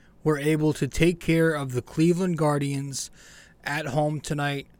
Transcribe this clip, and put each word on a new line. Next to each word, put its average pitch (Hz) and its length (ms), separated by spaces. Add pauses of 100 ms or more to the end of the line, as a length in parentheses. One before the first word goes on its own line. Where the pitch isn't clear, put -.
(240)
were 151 160
able 151 340
to 139 140
take 165 320
care 165 320
of 143 220
the 123 100
Cleveland 170 560
Guardians 143 720 (520)
at 151 220
home 151 340
tonight, 143 460 (140)